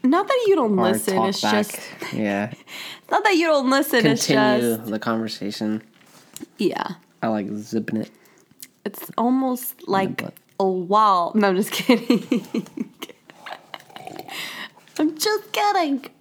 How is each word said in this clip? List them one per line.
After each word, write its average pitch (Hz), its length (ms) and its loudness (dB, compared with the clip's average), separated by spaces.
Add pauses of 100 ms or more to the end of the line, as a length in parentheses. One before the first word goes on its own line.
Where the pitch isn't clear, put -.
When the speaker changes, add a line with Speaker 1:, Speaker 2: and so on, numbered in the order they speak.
Speaker 1:
Not 339 280 2
that 494 180 2
you 392 80 8
don't 214 240 4
Speaker 2:
or - 120 4
Speaker 1:
listen, 214 260 -2
Speaker 2:
talk 220 120 2
Speaker 1:
it's 196 120 -4
Speaker 2:
back. 214 120 2
Speaker 1:
just 208 240 0 (360)
Speaker 2:
Yeah. 104 380 -2
Speaker 1:
<laughs> - 0 -
it's - 600 -12
not 403 140 2
that 403 100 4
you 330 120 4
don't 277 220 2
listen, 269 360 2
it's 143 200 4
Speaker 2:
Continue 127 520 2
Speaker 1:
just 113 120 -10
Speaker 2:
the 107 100 -2
conversation. 110 840 -4 (760)
Speaker 1:
Yeah. - 300 -2 (340)
Speaker 2:
I 117 60 -2
like 104 260 -2
zipping 110 440 -4
it. - 140 -6 (760)
Speaker 1:
It's - 320 -10
almost 254 640 0
Speaker 2:
In - 60 -20
the - 40 -2
Speaker 1:
like 190 320 0
Speaker 2:
butt. - 100 -10 (260)
Speaker 1:
a 196 60 2
wall. 185 680 2
No, 202 140 4
I'm 185 80 4
just - 140 0
<laughs> - 20 -4
kidding. 240 500 2 (2750)
I'm 311 200 0
just 427 340 -2
kidding. 349 540 0 (160)